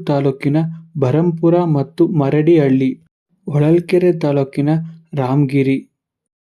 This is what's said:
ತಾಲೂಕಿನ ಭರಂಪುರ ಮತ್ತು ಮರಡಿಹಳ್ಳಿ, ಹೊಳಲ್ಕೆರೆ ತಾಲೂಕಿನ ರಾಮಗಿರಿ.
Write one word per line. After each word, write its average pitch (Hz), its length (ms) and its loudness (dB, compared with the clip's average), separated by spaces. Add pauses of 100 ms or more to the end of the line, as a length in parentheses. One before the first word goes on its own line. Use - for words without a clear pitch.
ತಾಲೂಕಿನ 139 480 0 (400)
ಭರಂಪುರ 165 580 0 (220)
ಮತ್ತು 330 300 -2
ಮರಡಿಹಳ್ಳಿ, 143 840 2 (560)
ಹೊಳಲ್ಕೆರೆ 175 720 2
ತಾಲೂಕಿನ 143 500 -2 (520)
ರಾಮಗಿರಿ. 135 560 0 (680)